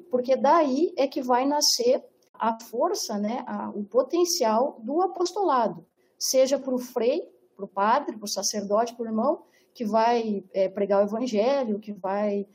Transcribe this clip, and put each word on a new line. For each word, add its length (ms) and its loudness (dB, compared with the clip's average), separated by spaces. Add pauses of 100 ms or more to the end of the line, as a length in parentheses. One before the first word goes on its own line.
(120)
porque 240 0
daí 600 2
é 120 2
que 160 -4
vai 220 2
nascer 580 2 (320)
a 240 -2
força, 580 -2
né, 300 -4
a, 240 -8
o 120 -6
potencial 1000 0
do 180 -2
apostolado, 800 0 (360)
seja 400 2
pro 180 -2
frei, 500 -2 (280)
pro 120 -12
padre, 480 0
pro 120 -12
sacerdote, 680 -2
pro 140 -8
irmão, 340 0 (320)
que 100 -8
vai, 600 2 (100)
é, 160 2
pregar 320 2
o 60 4
evangelho, 720 0
que 140 -12
vai, 600 -2